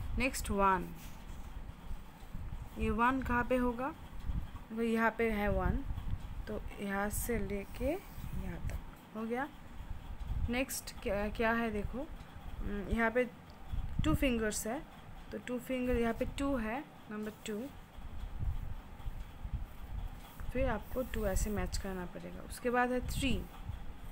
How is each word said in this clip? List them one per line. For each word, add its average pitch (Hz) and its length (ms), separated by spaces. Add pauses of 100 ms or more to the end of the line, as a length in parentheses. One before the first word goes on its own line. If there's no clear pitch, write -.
(180)
नेक्स्ट - 320
वन, 190 380 (1900)
ये 220 120
वन 247 320
कहाँ 240 220
पे 247 120
होगा? 247 380 (800)
वो 220 100
यहाँ 226 360
पे 226 120
है 208 220
वन, 185 320 (640)
तो 214 140 (180)
यहाँ 196 300
से 226 280
लेके 202 520
यहाँ - 760
तक - 480
हो 226 100
गया। 247 220 (1000)
नेक्स्ट - 520
क्या, 208 260
क्या 220 240
है 233 180
देखो, 208 360 (540)
हम्म, 104 280
यहाँ 226 220
पे 240 180 (760)
टू 311 100
फिंगर्स 226 520
है, 240 120 (540)
तो 214 60
टू 247 200
फिंगर 247 380
यहाँ 233 180
पे 254 100 (140)
टू 277 180
है, 220 220 (320)
नंबर 214 220 (140)
टू, 208 120 (3000)
फिर 254 160
आपको 233 340
टू 220 240
ऐसे 190 240
मैच 185 280
करना 185 280
पड़ेगा। 175 360
उसके - 280
बाद 247 220
है 254 140
थ्री, 262 260 (800)